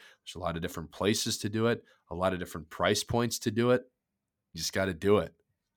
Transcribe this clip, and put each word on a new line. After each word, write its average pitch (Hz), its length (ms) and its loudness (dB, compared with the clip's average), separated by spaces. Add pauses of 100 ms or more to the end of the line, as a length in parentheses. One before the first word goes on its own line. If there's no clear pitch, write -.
(240)
There's - 120 -16
a - 20 -14
lot 85 180 -4
of 82 60 -4
different 82 280 -8
places 110 480 0
to 107 120 -6
do 110 160 0
it, 117 180 0 (260)
a 87 40 -8
lot 92 180 0
of 90 60 -2
different 85 320 -10
price 95 340 2
points 117 360 -2
to 120 100 0
do 117 220 4
it. 127 100 4 (720)
You 82 40 -10
just 82 140 -6
gotta 95 220 0
do 98 240 6
it. 82 160 -2 (420)